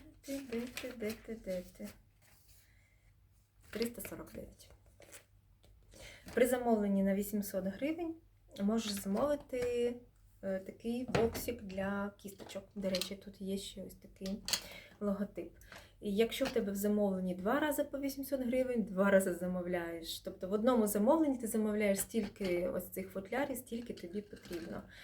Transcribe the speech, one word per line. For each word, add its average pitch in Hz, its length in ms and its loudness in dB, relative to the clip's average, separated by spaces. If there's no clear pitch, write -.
ти, 277 140 -4
де 233 100 -2
ти, 254 360 -8
де 220 140 -2
ти, 226 240 -8
де 185 280 -6
ти? 208 260 -12
Триста 226 380 -4
сорок - 240 -12
дев'ять. - 380 -14
При 247 120 8
замовленні 220 560 4
на 196 120 4
вісімсот 202 500 -2
гривень 320 500 -2
можеш 214 320 2
замовити, 240 1000 0
е, 190 160 -2
такий 233 460 -4
боксик 233 580 0
для 202 560 -2
кісточок. - 460 -12
До 196 140 -2
речі, 185 280 -2
тут 196 240 -16
є 196 180 -2
ще 190 240 -8
ось 185 120 -12
такий - 480 -8
логотип. 196 520 -2
І 202 140 -2
якщо 226 300 2
в 262 40 2
тебе 202 240 0
в 202 40 -4
замовленні 196 580 2
два 214 260 2
рази 294 240 2
по 277 140 -4
вісімсот 269 420 -2
гривень, 254 420 2
два 190 280 4
рази 190 240 8
замовляєш. 175 880 -2
Тобто 185 280 -8
в 190 40 0
одному 220 340 6
замовленні 262 500 6
ти 233 100 -4
замовляєш 208 540 2
стільки 190 680 0
ось 185 200 -2
цих 190 200 -6
футлярів, 247 480 -2
стільки 233 360 -8
тобі 190 280 -6
потрібно. - 600 -10